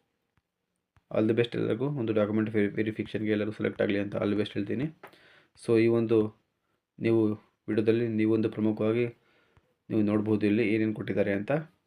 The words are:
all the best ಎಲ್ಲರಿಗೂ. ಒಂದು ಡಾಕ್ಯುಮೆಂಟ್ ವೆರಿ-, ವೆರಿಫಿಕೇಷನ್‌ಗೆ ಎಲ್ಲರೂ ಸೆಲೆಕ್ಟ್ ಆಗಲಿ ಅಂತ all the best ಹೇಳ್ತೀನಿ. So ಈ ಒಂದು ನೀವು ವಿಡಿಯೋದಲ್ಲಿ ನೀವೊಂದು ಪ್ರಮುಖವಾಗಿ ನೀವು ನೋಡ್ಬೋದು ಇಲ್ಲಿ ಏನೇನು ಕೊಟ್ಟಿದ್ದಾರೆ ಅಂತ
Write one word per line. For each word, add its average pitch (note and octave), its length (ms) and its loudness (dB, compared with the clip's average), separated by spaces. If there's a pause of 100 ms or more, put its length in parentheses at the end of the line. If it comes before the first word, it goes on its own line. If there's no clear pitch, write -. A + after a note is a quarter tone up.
(1120)
all A2 140 2
the A2 100 2
best A#2 180 0
ಎಲ್ಲರಿಗೂ. A2+ 400 -2
ಒಂದು A2+ 200 -2
ಡಾಕ್ಯುಮೆಂಟ್ G#2+ 360 0
ವೆರಿ-, G2+ 240 0
ವೆರಿಫಿಕೇಷನ್‌ಗೆ G#2+ 580 -4
ಎಲ್ಲರೂ G#2+ 200 -2
ಸೆಲೆಕ್ಟ್ G#2+ 300 -2
ಆಗಲಿ G2+ 180 0
ಅಂತ G2+ 160 -6
all G2+ 140 0
the G2+ 80 0
best G#2 160 -4
ಹೇಳ್ತೀನಿ. G#2+ 320 -4 (760)
So - 200 -4
ಈ A2+ 80 4
ಒಂದು A#2 300 2 (840)
ನೀವು A2+ 220 2 (460)
ವಿಡಿಯೋದಲ್ಲಿ A2 400 2
ನೀವೊಂದು A2 420 2
ಪ್ರಮುಖವಾಗಿ A2 540 0 (840)
ನೀವು A2+ 120 2
ನೋಡ್ಬೋದು G#2 440 2
ಇಲ್ಲಿ G#2+ 220 4
ಏನೇನು A2 260 0
ಕೊಟ್ಟಿದ್ದಾರೆ G2+ 400 -2
ಅಂತ G2+ 180 -4 (360)